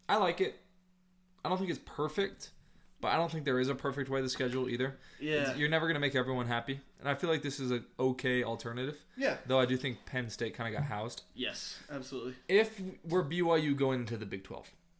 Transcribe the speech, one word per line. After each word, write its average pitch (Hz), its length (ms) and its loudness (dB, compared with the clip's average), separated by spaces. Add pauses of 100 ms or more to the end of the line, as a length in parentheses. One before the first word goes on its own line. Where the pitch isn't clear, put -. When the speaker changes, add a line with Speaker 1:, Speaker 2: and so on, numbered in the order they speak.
Speaker 1:
I 202 80 4
like 190 240 2
it. 170 160 0 (880)
I 156 40 -2
don't 185 100 2
think 185 120 0
it's 139 140 -2
perfect, - 640 -2 (500)
but - 80 0
I 113 80 4
don't 165 140 2
think 156 140 -4
there 127 160 4
is 131 80 2
a 139 60 0
perfect 131 360 -2
way 135 100 0
to 131 80 0
schedule 127 400 0
either. 127 300 -2 (220)
Speaker 2:
Yeah. 147 300 0
Speaker 1:
It's, 127 80 -4
you're 147 100 2
never 160 180 2
gonna 156 140 2
make 139 140 0
everyone 127 320 0
happy. 120 340 -2 (200)
And - 80 -4
I 139 60 2
feel 165 160 -2
like 151 120 2
this 139 180 -4
is 127 100 -2
an 120 140 0 (140)
okay 127 460 2
alternative. 117 520 -4 (200)
Speaker 2:
Yeah. 254 200 0 (100)
Speaker 1:
Though 131 140 4
I 123 60 4
do 127 100 2
think 127 300 -4
Penn 120 240 -4
State 113 260 -6
kinda 113 160 -4
got 143 120 -2
housed. 110 380 -4 (120)
Speaker 2:
Yes, - 440 -6 (120)
absolutely. 127 440 -8 (140)
Speaker 1:
If 214 320 4 (240)
we're 175 180 2
B 170 200 0
Y 165 160 6
U 151 160 4
going 131 260 2
into 113 160 -4
the 104 100 -6
Big 98 180 -6
Twelve, - 260 -12 (280)